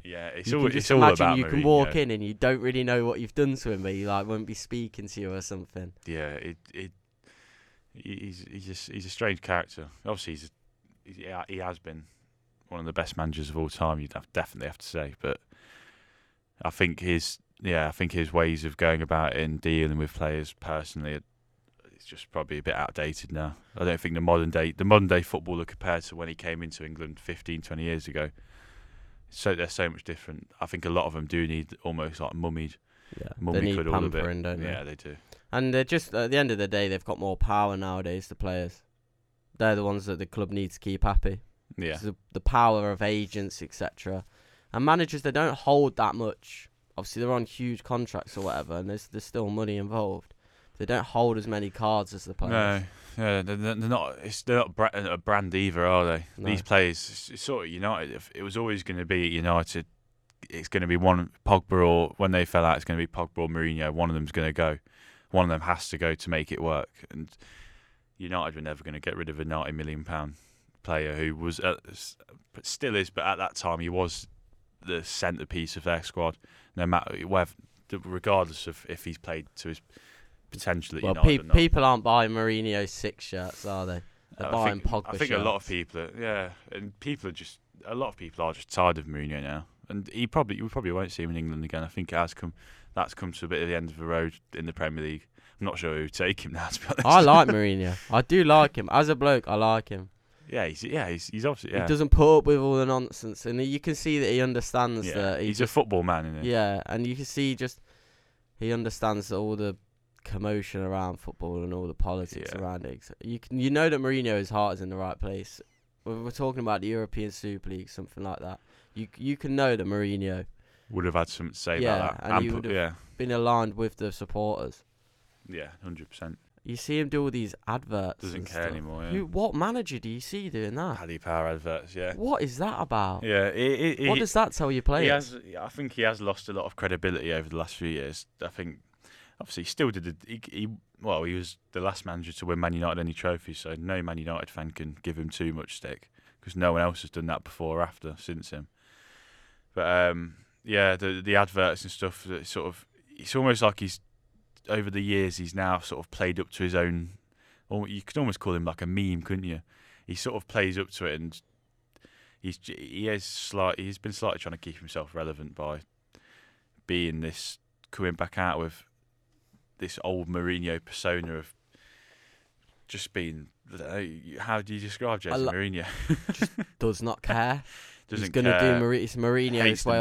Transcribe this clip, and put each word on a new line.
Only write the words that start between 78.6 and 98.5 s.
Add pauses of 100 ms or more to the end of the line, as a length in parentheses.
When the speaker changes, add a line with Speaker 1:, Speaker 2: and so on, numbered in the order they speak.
Speaker 1:
of
if
he's
played (100)
to
his (680)
potential
at
Speaker 2:
Well,
Speaker 1:
United
Speaker 2:
peop-
Speaker 1:
or
not.
Speaker 2:
people
aren't
buying
Mourinho
six
shirts,
are
they? (360)
They're
Speaker 1:
Uh,
I
Speaker 2:
buying
Speaker 1:
think,
Speaker 2:
Pogba
Speaker 1:
I
think
a
lot
of
Speaker 2:
shirts.
Speaker 1:
people,
are,
yeah, (220)
and
people
are
just, (260)
a
lot
of
people
are
just
tired
of
Mourinho
now, (240)
and
he
probably,
we
probably
won't
see
him
in
England
again.
I
think
it
has
come, (400)
that's
come
to
a
bit
of
the
end
of
the
road (200)
in
the
Premier
League. (340)
I'm
not
sure
who
would
take
him
now,
<laughs>
to
be
honest.
Speaker 2:
I
like
Mourinho. (160)
I
do
like